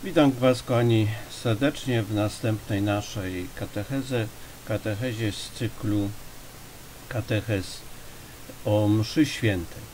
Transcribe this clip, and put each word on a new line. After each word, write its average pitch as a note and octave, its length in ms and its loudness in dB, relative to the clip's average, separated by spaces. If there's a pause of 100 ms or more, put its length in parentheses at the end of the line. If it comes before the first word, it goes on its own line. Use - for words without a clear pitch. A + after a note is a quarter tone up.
Witam D#3+ 280 6
Was, B2+ 320 4
kochani, A#2 440 4 (360)
serdecznie A#2+ 600 2
w G#2+ 100 -2
następnej G#2+ 680 0
naszej G2+ 720 -2
katecheze, B2 720 -2 (380)
katechezie A2 680 -2
z - 180 -6
cyklu G#2 600 0 (1000)
katechez G#2+ 680 -2 (880)
o G#2 220 4
mszy A2 380 6
świętej. G2 560 0 (120)